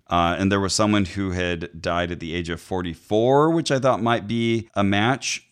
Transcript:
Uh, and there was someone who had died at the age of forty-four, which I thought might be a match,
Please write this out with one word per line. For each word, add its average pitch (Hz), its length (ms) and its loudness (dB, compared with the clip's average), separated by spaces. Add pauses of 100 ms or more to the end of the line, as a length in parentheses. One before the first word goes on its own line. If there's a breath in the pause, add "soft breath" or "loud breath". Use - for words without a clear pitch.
Uh, 87 300 2
and 98 140 2
there 98 80 4
was 95 140 0
someone 104 320 2
who 95 240 -6
had 87 500 -4
died 87 300 -2
at 82 100 -8
the 82 140 -8
age 85 160 -4
of 82 100 -6
forty-four, 107 880 0
which 165 200 -2
I 135 80 2
thought 123 240 2
might 117 260 0
be 117 460 0
a 101 100 2
match, 104 680 0